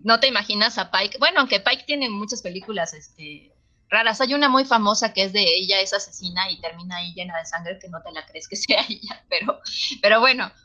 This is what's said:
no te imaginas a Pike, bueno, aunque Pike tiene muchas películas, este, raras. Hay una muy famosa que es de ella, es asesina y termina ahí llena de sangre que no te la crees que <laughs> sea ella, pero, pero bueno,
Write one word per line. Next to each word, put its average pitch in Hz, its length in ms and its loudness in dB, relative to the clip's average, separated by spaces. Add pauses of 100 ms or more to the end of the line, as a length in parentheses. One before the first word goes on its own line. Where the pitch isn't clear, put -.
no 226 180 4
te 269 60 6
imaginas 214 520 0
a 185 120 -4
Pike, 196 280 -2
bueno, 311 220 4
aunque 208 200 2
Pike 262 260 -2
tiene 285 240 -2
muchas 208 320 -8
películas, 185 520 -6
este, 151 580 -20 (360)
raras. 220 320 2
Hay 262 140 2
una 285 140 4
muy 262 160 4
famosa 220 480 2
que 190 120 2
es 190 80 -4
de 208 120 2
ella, 185 360 2
es 196 120 -2
asesina 185 580 -4
y 170 100 -12
termina 175 360 -12
ahí 175 180 -10
llena 180 240 -10
de 160 80 -10
sangre 170 340 -10
que 185 80 -20
no 165 140 -14
te 170 100 -16
la 156 140 -12
crees - 220 -18
que 208 80 -10
<laughs> - 0 -
sea 226 320 0
ella, - 400 -14
pero, 180 320 -4 (420)
pero 220 180 6
bueno, 247 300 2 (140)